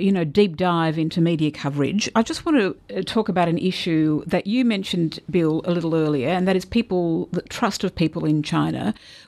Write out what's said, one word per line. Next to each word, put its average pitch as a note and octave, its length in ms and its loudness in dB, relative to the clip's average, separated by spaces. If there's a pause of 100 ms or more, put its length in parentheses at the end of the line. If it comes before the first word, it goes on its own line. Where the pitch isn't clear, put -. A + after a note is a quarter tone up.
you G3 60 4
know, F#3 120 2
deep E3 340 2
dive E3 400 0
into D#3+ 240 0
media D#3+ 300 2
coverage, C#3+ 640 -2
I A3+ 80 4
just - 240 -6
want D4+ 100 4
to, G3+ 400 -2
uh, F#3+ 60 -4
talk A3 260 -2
about F3 200 2
an E3+ 100 0
issue D#3 640 0
that F3 220 -2
you B3 180 2
mentioned, F#3+ 540 -2 (100)
Bill, D#3+ 360 2
a F3+ 60 0
little E3 220 0
earlier, D3+ 360 0
and F3+ 180 0
that F#3+ 80 2
is F#3 100 -2
people, F3+ 680 0
the F3 120 -2
trust - 400 -4
of F#3 100 -2
people D#3+ 320 -2
in D3+ 160 2
China D#3 540 -2 (320)